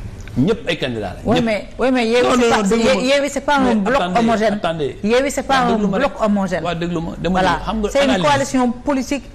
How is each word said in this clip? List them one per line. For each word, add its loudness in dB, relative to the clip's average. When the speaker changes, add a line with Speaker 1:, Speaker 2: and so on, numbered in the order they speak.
Speaker 1:
Ñëpp 0
ay -2
candidat -4
la. -14
Speaker 2:
Oui, 4
Speaker 1:
Ñëpp. 2
Speaker 2:
mais, -2
oui, 2
mais 2
Yewwi, 4
Speaker 1:
Non, 2
Speaker 2:
c'est 4
Speaker 1:
non, 4
Speaker 2:
pas, 2
Speaker 1:
non, 0
déglu 2
ma. 4
Speaker 2:
Ye-, -2
Yewwi, 2
c'est -6
pas 2
Speaker 1:
Mais 2
Speaker 2:
un 2
bloc 0
Speaker 1:
attendez, 0
Speaker 2:
homogène. 2
Speaker 1:
attendez. -4
Speaker 2:
Yewwi, 2
c'est -4
pas 0
Speaker 1:
Waaw, 2
Speaker 2:
un 2
Speaker 1:
déglu 2
ma 0
Speaker 2:
bloc 0
Speaker 1:
rek. 0
Speaker 2:
homogène. 0
Speaker 1:
Waaw, -2
déglu -4
ma. -6
Dama 0
Speaker 2:
Voilà. 2
Speaker 1:
ne -8
xam -4
nga -2
Speaker 2:
C'est 2
une 2
Speaker 1:
analyse. 0
Speaker 2:
coalition 2
politique -2